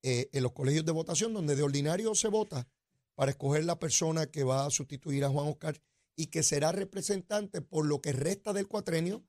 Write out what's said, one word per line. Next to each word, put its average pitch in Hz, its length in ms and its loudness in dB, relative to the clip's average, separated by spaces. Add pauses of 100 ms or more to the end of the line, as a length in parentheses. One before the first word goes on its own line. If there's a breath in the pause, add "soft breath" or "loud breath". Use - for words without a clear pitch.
eh, 123 280 0
en 131 80 2
los 127 100 0
colegios 147 320 2
de 165 80 -2
votación, 160 400 -2
donde 156 240 0
de 143 60 2
ordinario 156 520 0
se 220 140 2
vota 202 400 -2 (460)
para 139 160 2
escoger 143 340 0
la 170 140 0
persona 160 480 2
que 143 180 -2
va 135 220 2
a 147 40 -2
sustituir 139 540 -2
a 139 60 2
Juan 143 180 2
Oscar 151 320 -6 (340)
y 160 120 -2
que 156 160 -2
será 151 300 2
representante 196 880 -4
por 156 240 0
lo 147 160 2
que 147 100 -2
resta 170 400 -2
del 196 160 -2
cuatrenio 190 600 -2